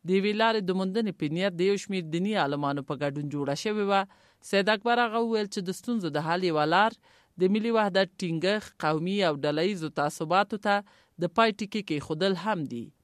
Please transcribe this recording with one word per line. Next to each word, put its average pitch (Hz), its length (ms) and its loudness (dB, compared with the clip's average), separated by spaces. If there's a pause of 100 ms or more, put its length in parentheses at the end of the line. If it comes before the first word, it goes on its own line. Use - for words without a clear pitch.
د 175 100 -4
یوې 208 240 2
لارې 226 220 4
د 185 160 -2
موندنې 190 420 -2
په 156 60 -2 (100)
نیت 185 220 0
د 185 100 2
یو 202 140 2
شمېر 185 220 -4 (100)
دیني 196 280 0
عالمانو 143 460 -2
په 151 140 -4
ګډون 147 320 -4
جوړه 143 280 -2
شوې 214 280 -2
وه، 196 120 4 (460)
سید 196 260 2
اکبر 233 300 0
آغا 226 180 0
وویل 220 320 -2
چې 214 140 -2
د 185 100 -4
ستونزو 214 380 -2
د 151 100 0
حل 180 220 0
یوه 151 240 2
لار 208 240 4 (420)
د 185 160 4
ملي 220 220 0
وحدت 196 440 2
ټینګښت، 180 640 -2
قومي 160 320 2 (120)
او 151 40 2 (120)
ډله 151 220 0
ییزو 165 320 -4
تعصباتو 170 680 0
ته 202 80 4 (500)
د 170 140 -4
پای 226 200 6
ټکي 208 300 -6
کېښودل 165 560 -2
هم 180 280 -2
دي. 117 120 -8 (200)